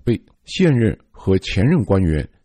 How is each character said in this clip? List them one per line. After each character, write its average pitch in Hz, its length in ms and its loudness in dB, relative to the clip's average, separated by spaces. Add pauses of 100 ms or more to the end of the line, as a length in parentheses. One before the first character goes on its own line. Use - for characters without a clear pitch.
备。 117 160 -2 (240)
现 170 280 0
任 113 240 0 (140)
和 - 280 0
前 - 260 -2
任 151 180 2
官 95 180 0
员 78 260 -2 (180)